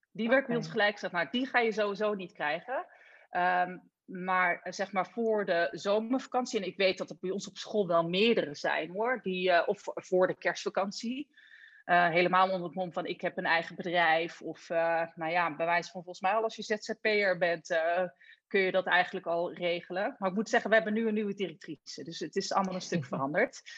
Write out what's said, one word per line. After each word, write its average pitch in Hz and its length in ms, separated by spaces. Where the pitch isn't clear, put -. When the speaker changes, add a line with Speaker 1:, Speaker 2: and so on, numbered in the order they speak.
Speaker 1:
Die 220 160
werd 269 180
bij 240 100
ons 226 80
Speaker 2:
Oké. 160 100
Speaker 1:
gelijk 214 180
gezegd: 202 200
"Nou, 170 180
die 247 160
ga 262 120
je 226 140
sowieso 208 420
niet 190 180
krijgen." 180 540
Ehm, 180 480
maar, 185 580
eh, 185 100
zeg 190 200
maar, 180 180
voor 220 340
de 170 280
zomervakantie, 226 880
en 185 60
ik - 100
weet 190 220
dat - 120
er 160 100
bij 185 100
ons 196 180
op - 80
school 208 300
wel 170 220
meerdere 185 460
zijn, 151 360
hoor, 220 320
die, 185 280
eh, 170 180
of - 120
voor, - 220
voor 185 240
de 170 120
kerstvakantie. 208 880
Eh, 175 240
helemaal 180 420
onder 180 160
het 151 80
mom 185 180
van: 170 140
"Ik 180 140
heb 175 160
een 190 80
eigen 165 320
bedrijf." 170 640
Of, - 280
eh, 165 320
nou 160 160
ja, 170 260
bij 165 100
wijze 170 240
van, 185 120
volgens 180 220
mij 190 100
al, 220 80
als 220 140
je 220 60
Z 208 160
Z - 220
P'er 208 380
bent, 170 320
eh, 170 340
kun 196 140
je 190 120
dat 185 140
eigenlijk 180 400
al 170 260
regelen. 175 640
Maar 190 100
ik 180 60
moet 220 140
zeggen, 226 220
we 214 60
hebben 214 180
nu 226 140
een 214 60
nieuwe 208 200
directrice. 160 680
Dus 165 140
het - 180
is 196 160
allemaal 190 220
een 185 60
stuk 170 280
Speaker 2:
<laughs> - 60
Speaker 1:
veranderd. 151 480